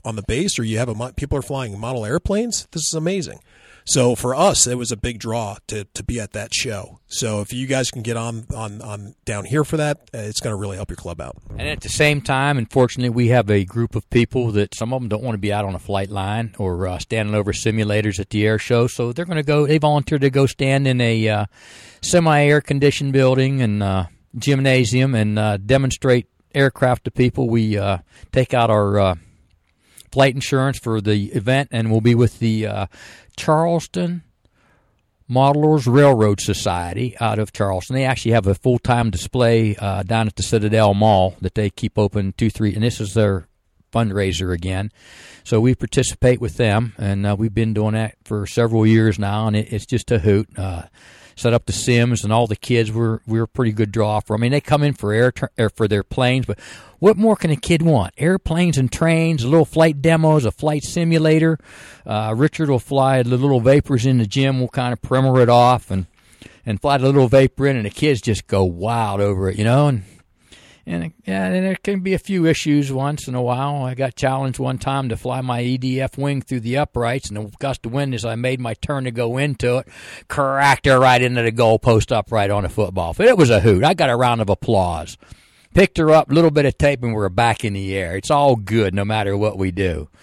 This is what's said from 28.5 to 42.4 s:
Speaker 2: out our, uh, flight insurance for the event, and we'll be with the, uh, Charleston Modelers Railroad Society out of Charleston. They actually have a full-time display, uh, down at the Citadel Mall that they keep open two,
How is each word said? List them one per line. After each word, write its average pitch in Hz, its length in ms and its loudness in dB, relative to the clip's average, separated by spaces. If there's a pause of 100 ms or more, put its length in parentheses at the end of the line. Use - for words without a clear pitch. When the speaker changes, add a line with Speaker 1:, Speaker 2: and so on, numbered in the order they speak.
Speaker 2:
out 117 160 2
our, 104 300 2
uh, 92 160 2 (960)
flight 135 240 2
insurance 135 420 -2
for 110 240 -2
the 104 300 0
event, 127 400 0
and 113 180 -2
we'll 110 120 2
be 120 120 4
with 117 240 2
the, 110 300 -2
uh, 101 180 -6 (520)
Charleston 170 840 -2 (1040)
Modelers 139 640 2
Railroad 120 500 6
Society 90 800 -4
out 107 180 -2
of 107 140 -4
Charleston. 98 420 -4
They 135 80 0
actually 123 300 0
have 107 120 2
a 98 80 2
full-time 120 560 0
display, 113 680 0
uh, 101 260 -4
down 113 240 -2
at - 80 -8
the - 80 -6
Citadel 107 500 2
Mall 98 460 4
that 92 160 -6
they 104 140 0
keep - 280 -6
open 101 400 -2
two, 113 120 0